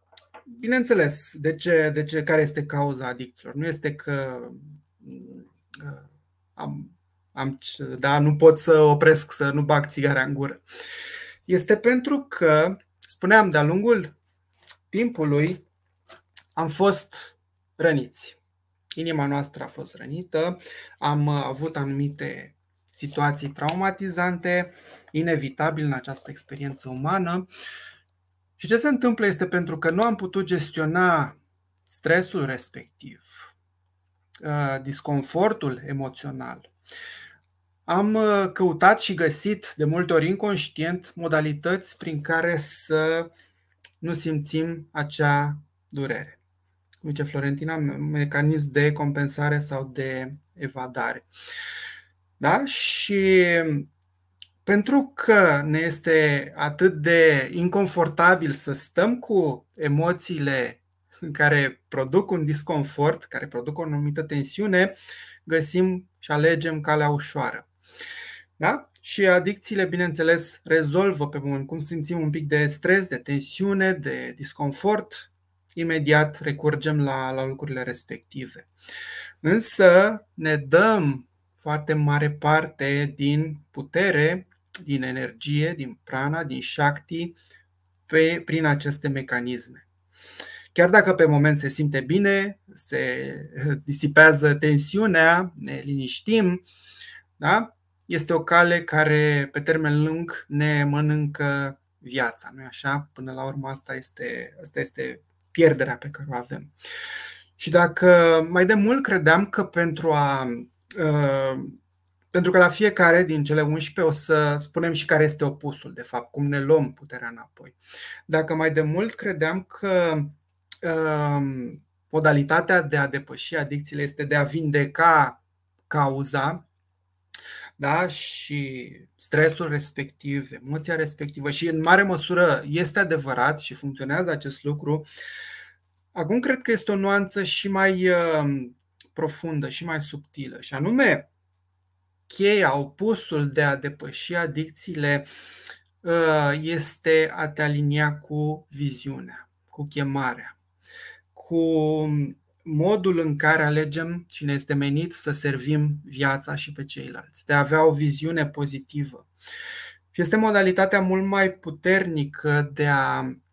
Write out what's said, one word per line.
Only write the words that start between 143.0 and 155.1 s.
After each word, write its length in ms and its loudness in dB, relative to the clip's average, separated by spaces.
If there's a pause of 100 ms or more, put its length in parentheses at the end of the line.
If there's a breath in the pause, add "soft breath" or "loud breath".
de 100 2
a 140 2
depăși 580 -10
adicțiile, 920 -4 (760 loud breath)
uh, 600 2
este 760 2
a 140 -4
te 140 -4
alinia 560 0
cu 520 -6
viziunea, 800 -10 (180)
cu 180 -12
chemarea, 720 -6 (720 loud breath)
cu 240 -8 (1080)
modul 520 0
în 180 -2
care 260 2
alegem 680 -2
și 120 -12
ne 80 -2
este 220 -4
menit 400 -2